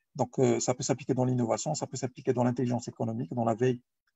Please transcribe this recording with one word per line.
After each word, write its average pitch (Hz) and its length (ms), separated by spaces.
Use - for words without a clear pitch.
Donc, 127 260
euh, 120 180
ça 123 160
peut - 80
s'appliquer 131 320
dans 127 120
l'innovation, 123 480
ça 139 120
peut 135 120
s'appliquer 135 340
dans 123 100
l'intelligence 123 460
économique, 117 460
dans 120 100
la 113 100
veille 123 260